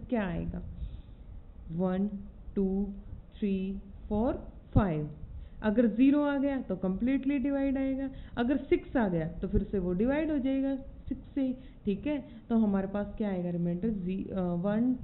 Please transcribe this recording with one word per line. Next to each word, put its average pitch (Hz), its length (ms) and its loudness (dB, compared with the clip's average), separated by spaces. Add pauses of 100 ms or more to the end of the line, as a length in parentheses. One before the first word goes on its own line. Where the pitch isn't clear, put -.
क्या 220 180 0
आएगा? 170 360 -4 (1080)
वन, 185 360 0 (460)
टू, 196 120 2 (720)
थ्री, 196 200 0 (520)
फ़ोर, 214 360 0 (300)
फ़ाइव। 156 340 4 (540)
अगर 220 260 6
ज़ीरो 269 340 8
आ 285 160 2
गया 269 240 2
तो - 160 -4
completely 262 600 2
divide 277 400 2
आएगा, 269 300 -2 (300)
अगर 247 260 2
सिक्स - 320 2
आ 226 120 4
गया 165 240 2
तो - 160 -6
फिर 196 140 4
से 202 160 -2
वो 180 160 0
divide 277 360 2
हो 302 80 0
जाएगा 269 360 0 (340)
सिक्स - 260 -8
से। 262 200 0 (300)
ठीक 196 220 -2
है, 294 120 0 (300)
तो 233 80 2
हमारे 196 320 4
पास 202 300 -4
क्या 208 120 0
आएगा 180 200 -2
Remainder? 175 400 0
जी, 190 340 -2
अ, - 160 -4
वन, 202 520 2 (120)